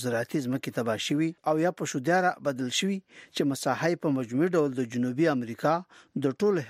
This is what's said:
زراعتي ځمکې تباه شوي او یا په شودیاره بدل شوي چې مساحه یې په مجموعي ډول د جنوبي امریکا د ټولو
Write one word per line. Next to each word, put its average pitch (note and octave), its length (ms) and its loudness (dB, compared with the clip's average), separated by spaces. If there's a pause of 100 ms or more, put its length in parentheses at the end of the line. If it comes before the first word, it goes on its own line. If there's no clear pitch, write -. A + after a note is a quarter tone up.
زراعتي A#2+ 440 -2
ځمکې B2+ 300 -4
تباه A2+ 300 -2
شوي D#3 240 0 (200)
او D#3 120 4
یا F3 180 2
په D#3+ 120 -6
شودیاره F3 400 2 (160)
بدل C3 200 -2 (120)
شوي G3 180 0 (380)
چې D3+ 160 2
مساحه C3+ 380 0
یې E3+ 140 -2
په D#3 140 2
مجموعي C3 380 0
ډول D3 240 2
د B2 160 0
جنوبي B2 360 2
امریکا B2 400 0 (540)
د C3+ 160 0
ټولو F#3+ 280 2